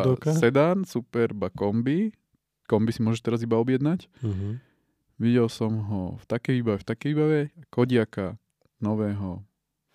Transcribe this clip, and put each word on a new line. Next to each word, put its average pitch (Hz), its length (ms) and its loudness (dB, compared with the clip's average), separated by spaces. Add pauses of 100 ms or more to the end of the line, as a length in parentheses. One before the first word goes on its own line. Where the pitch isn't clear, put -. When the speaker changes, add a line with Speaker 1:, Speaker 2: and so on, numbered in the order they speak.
Speaker 1:
Škodovka. 131 320 0
Speaker 2:
sedan, 156 480 4
Superba 113 640 -2
kombi. 123 640 0 (560)
Kombi 113 240 2
si - 80 -8
môžeš 113 240 0
teraz 117 160 0
iba 117 160 0
objednať. 131 640 0
Speaker 1:
Mhm. 104 400 -4 (560)
Speaker 2:
Videl 117 320 2
som 110 340 -4
ho 101 200 -6 (180)
v - 80 -20
takej 123 320 -2
výbave, 113 180 0
v 95 140 -12
takej 123 180 -6
výbave, 151 300 2 (320)
Kodiaka 113 640 0 (420)
nového 101 640 -4 (540)